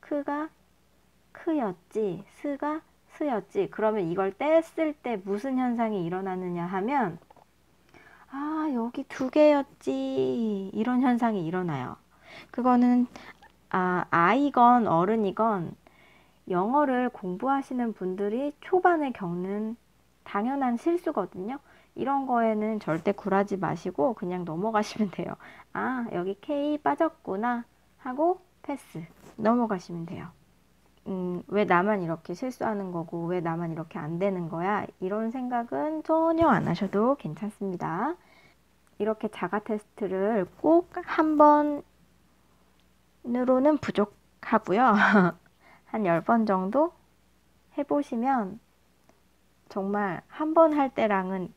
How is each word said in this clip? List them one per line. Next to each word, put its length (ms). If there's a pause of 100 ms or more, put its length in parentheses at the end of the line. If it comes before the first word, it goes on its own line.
크가 480 (840)
크였지, 920 (160)
스가 400 (300)
스였지. 600
그러면 400
이걸 220
뗐을 720
때 220
무슨 340
현상이 460
일어나느냐 600
하면, 520 (1120)
"아, 440
여기 300
두 260
개였지." 1400
이런 280
현상이 440
일어나요. 500 (540)
그거는, 560 (640)
아, 400
아이건 760
어른이건 880 (720)
영어를 640
공부하시는 840
분들이 680
초반에 520
겪는 640 (480)
당연한 520
실수거든요. 840 (360)
이런 320
거에는 540
절대 320
굴하지 460
마시고 560
그냥 300
넘어가시면 680
돼요. 220 (380)
"아, 400
여기 280
K 380
빠졌구나." 840 (340)
하고 420 (220)
패스. 400 (340)
넘어가시면 680
돼요. 220 (800)
음, 400
왜 160
나만 380
이렇게 320
실수하는 580
거고, 340
왜 140
나만 320
이렇게 260
안 200
되는 300
거야? 380 (140)
이런 300
생각은 720
전혀 460
안 200
하셔도 480
괜찮습니다. 1000 (840)
이렇게 300
자가 320
테스트를 840 (140)
꼭 260 (200)
한 320 (1900)
번으로는 540
부족하고요. 1160
<laughs> 420 (500)
한 200
열 140
번 260
정도 460 (840)
해보시면 840 (1080)
정말 600
한 260
번 200
할 160
때랑은 680